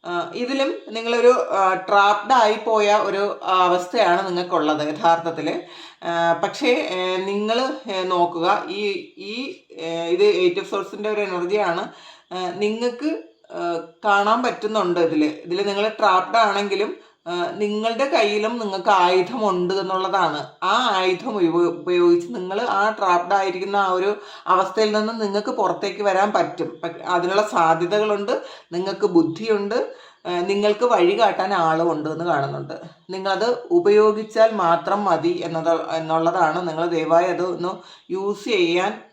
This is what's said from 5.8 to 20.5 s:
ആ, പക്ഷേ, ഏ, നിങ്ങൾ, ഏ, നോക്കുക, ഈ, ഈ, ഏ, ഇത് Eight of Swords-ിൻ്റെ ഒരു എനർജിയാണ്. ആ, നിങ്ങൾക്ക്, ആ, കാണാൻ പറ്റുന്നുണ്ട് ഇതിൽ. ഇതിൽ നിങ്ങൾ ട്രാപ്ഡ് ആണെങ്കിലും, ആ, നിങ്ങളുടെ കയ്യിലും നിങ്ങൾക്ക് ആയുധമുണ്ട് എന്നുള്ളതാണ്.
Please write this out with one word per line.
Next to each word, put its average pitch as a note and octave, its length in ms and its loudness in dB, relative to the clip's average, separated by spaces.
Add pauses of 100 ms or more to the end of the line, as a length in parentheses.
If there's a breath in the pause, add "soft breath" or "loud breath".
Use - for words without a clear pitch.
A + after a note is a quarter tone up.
ആ, E3+ 300 0
പക്ഷേ, G3+ 340 -2
ഏ, F#3 500 0
നിങ്ങൾ, G#3 640 -2 (120)
ഏ, F#3 100 -4
നോക്കുക, F3+ 680 0
ഈ, G3+ 220 -4 (280)
ഈ, A3 540 -10
ഏ, E3 340 -6
ഇത് F3+ 160 2
Eight F3+ 420 2
of - 100 -8
Swords-ിൻ്റെ G3+ 360 -6
ഒരു G#3 100 -2
എനർജിയാണ്. F#3 720 -2 (420 loud breath)
ആ, F#3 160 -6
നിങ്ങൾക്ക്, A#3+ 720 -4 (280)
ആ, E4+ 360 -6 (180)
കാണാൻ G#3 380 2
പറ്റുന്നുണ്ട് G3 580 0
ഇതിൽ. D#3+ 240 4
ഇതിൽ F3 420 -4
നിങ്ങൾ G3+ 220 0
ട്രാപ്ഡ് G3+ 480 2
ആണെങ്കിലും, G3+ 600 0 (300 loud breath)
ആ, F3 240 -4
നിങ്ങളുടെ G#3+ 580 -2
കയ്യിലും G#3+ 500 0
നിങ്ങൾക്ക് G3 320 -2
ആയുധമുണ്ട് F#3 840 2
എന്നുള്ളതാണ്. F#3 800 -2 (100)